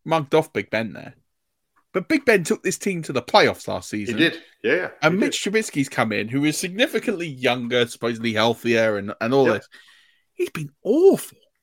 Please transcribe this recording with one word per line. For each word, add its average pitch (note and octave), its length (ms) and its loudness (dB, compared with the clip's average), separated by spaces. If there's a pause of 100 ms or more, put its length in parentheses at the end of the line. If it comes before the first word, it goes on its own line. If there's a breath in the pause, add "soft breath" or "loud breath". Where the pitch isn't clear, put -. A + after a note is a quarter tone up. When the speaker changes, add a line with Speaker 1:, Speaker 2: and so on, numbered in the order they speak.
Speaker 1:
mugged D#3 300 0
off D#3 180 2
Big G#2 160 -4
Ben A2 240 -4
there, - 220 -18 (760)
but F#3 160 -4
Big D#4 160 0
Ben G3+ 200 4
took - 180 -2
this - 160 -2
team F3+ 240 -6
to D3+ 120 -8
the A#2+ 100 -2
playoffs D#3+ 440 4
last F#2+ 220 -8
season. G#2+ 300 -4
Speaker 2:
He E3 100 2
did, - 140 -12 (180)
yeah, D#3 280 -2 (120)
Speaker 1:
And D#3+ 140 2
Speaker 2:
he G3+ 40 0
Speaker 1:
Mitch - 240 -2
Speaker 2:
did. G3 100 -4
Speaker 1:
Trubisky's F#3 360 -2
come A2 220 -2
in, G#2+ 160 -4
who C#3 180 -2
is D3+ 100 0
significantly G3+ 720 -2
younger, B2 600 0
supposedly A#2 460 -4
healthier, A2+ 640 2
and, G2+ 220 -8
and A#2 140 -2
all C3+ 140 6
Speaker 2:
Yep. A2 140 2
Speaker 1:
this. - 80 -20 (680 soft breath)
He's F4+ 160 -4
been D3 180 -8 (140)
awful. D4+ 560 4 (240)